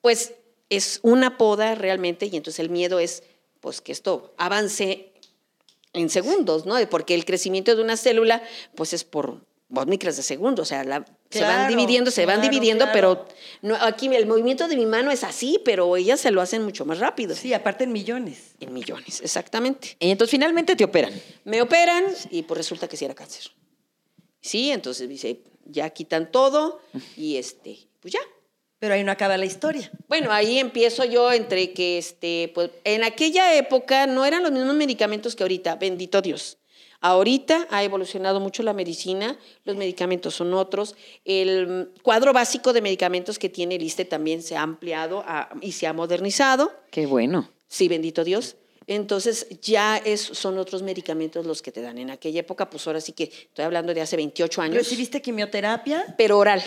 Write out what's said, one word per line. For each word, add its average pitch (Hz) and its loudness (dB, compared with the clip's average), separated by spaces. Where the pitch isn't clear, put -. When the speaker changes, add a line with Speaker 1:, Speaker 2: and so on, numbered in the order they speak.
Speaker 1:
pues, 233 2
es 202 -2
una 254 6
poda 214 2
realmente, 190 -2
y 196 -8
entonces 160 -8
el 160 -4
miedo 175 0
es, 170 -2
pues, 131 -12
que - -14
esto - -6
avance 196 -2
en 170 -2
segundos, 180 0
¿no? 208 -2
Porque 170 0
el 170 0
crecimiento 190 2
de 220 0
una 226 -2
célula, 226 4
pues, 160 -4
es 165 -6
por 135 -6
dos 131 -2
micras 185 0
de - -6
segundo, 180 -2
o - -4
sea, 139 -4
la, 139 -4
se - -2
van 214 4
Speaker 2:
Claro, 262 2
Speaker 1:
dividiendo, 240 4
se 175 2
van 196 4
Speaker 2:
claro, 269 4
Speaker 1:
dividiendo, 226 4
Speaker 2:
claro. 214 0
Speaker 1:
pero 185 4
no, 214 0
aquí 226 0
el 226 4
movimiento 247 2
de 320 0
mi 233 2
mano 233 2
es 240 -2
así, 247 -2
pero 180 2
ellas 208 2
se 254 2
lo 185 4
hacen 220 -2
mucho 202 -6
más 165 -4
rápido. 226 -2
Speaker 2:
Sí, 247 -4
aparte 214 -2
en 240 -4
millones. 214 -8
Speaker 1:
En 131 -14
millones, - -10
exactamente. 240 -4
Speaker 3:
Y 175 4
entonces 226 2
finalmente 330 4
te 214 4
operan. 135 2
Speaker 1:
Me 220 0
operan 339 4
y, 170 -4
pues, 160 -6
resulta 165 -6
que - -12
sí 143 -6
era 135 -8
cáncer. - -18
Sí, 262 -2
entonces 127 -6
dice, 127 -8
"Ya 147 -6
quitan 160 -4
todo", 285 2
y, 151 -6
este, - -12
pues, 180 -10
ya. 440 -2
Speaker 2:
Pero 208 0
ahí 202 0
no 196 0
acaba 196 0
la 190 -2
historia. 277 -4
Speaker 1:
Bueno, 285 0
ahí 214 2
empiezo 240 2
yo 240 4
entre 185 0
que, 180 -2
este, 170 -4
pues, 175 -2
en 214 2
aquella 320 4
época 269 4
no 262 0
eran 330 2
los 311 0
mismos 262 0
medicamentos 226 -2
que 196 -2
ahorita, 180 -2
bendito 185 0
Dios. - -8
Ahorita 247 4
ha 202 0
evolucionado 190 -2
mucho 196 -6
la 220 0
medicina, 190 -4
los 196 -4
medicamentos 180 -4
son 175 -2
otros. 196 -2
El, 190 0
mm, - -20
cuadro 247 6
básico 247 2
de 233 4
medicamentos 185 -2
que 185 -4
tiene 180 -4
el 170 -6
issste 160 -4
también 160 -4
se 165 -10
ha 151 -2
ampliado 160 -6
a, 151 -6
y 190 -8
se - -4
ha 160 -2
modernizado. 196 0
Speaker 3:
Qué 156 -2
bueno. 135 0
Speaker 1:
Sí, 185 0
bendito 160 -2
Dios. 196 -2
Entonces, 208 -2
ya 214 2
es, 208 -2
son - -6
otros 185 -6
medicamentos 165 -6
los 160 -6
que 127 -14
te 113 -12
dan. 120 -12
En 127 -10
aquella 160 -6
época, - -6
pues, 151 -12
ahora 156 -4
sí - -14
que 165 -6
estoy - -10
hablando 170 -2
de 160 -2
hace 160 -4
veintiocho 165 -2
años. 165 0
Speaker 2:
¿Recibiste 240 -2
quimioterapia? 226 -4
Speaker 1:
Pero 208 6
oral. 202 6